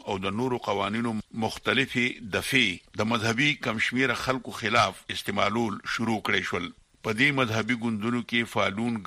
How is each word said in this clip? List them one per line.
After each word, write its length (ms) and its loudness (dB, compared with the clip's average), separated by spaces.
او 200 -2
د 160 -2
نورو 260 0
قوانینو 480 0
مختلفې 920 0
دفعې 640 0
د 120 2
مذهبي 360 2
کم 220 -2
شمېره 400 2
خلکو 340 -2
خلاف 400 2
استعمالول 640 0
شروع 240 0
کړی 220 2
شول. 180 -4
په 140 0
دې 100 6
مذهبي 420 0
ګوندونو 360 0
کې 240 0
فالون 540 0